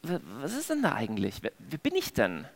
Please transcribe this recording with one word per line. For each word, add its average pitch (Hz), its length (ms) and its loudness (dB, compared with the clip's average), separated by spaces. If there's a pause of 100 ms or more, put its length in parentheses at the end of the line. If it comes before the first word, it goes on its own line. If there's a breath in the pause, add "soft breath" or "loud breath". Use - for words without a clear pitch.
wa-, 170 160 0 (220)
was 175 120 -2
ist 294 160 -4
denn 302 140 2
da 180 100 6
eigentlich? 107 480 0
Wer, - 160 -2
wer 147 220 -8
bin 330 160 0
ich - 180 0
denn? 90 320 2 (100)